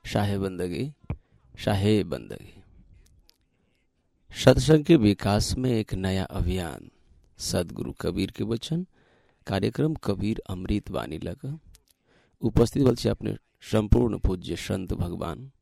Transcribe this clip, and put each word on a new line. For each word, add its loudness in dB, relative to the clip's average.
शाहे -2
बंदगी, -4
शाहे 2
बंदगी। -10
सत्संग 6
के 8
विकास 2
में -2
एक -2
नया 0
अभियान, -4
सदगुरु -2
कबीर -2
के -6
वचन, -4
कार्यक्रम 0
कबीर -4
अमृत -4
वाणी -6
लग। -10
उपस्थित 2
बल 6
से -2
अपने -4
संपूर्ण 2
पूज्य -2
संत -6
भगवान -6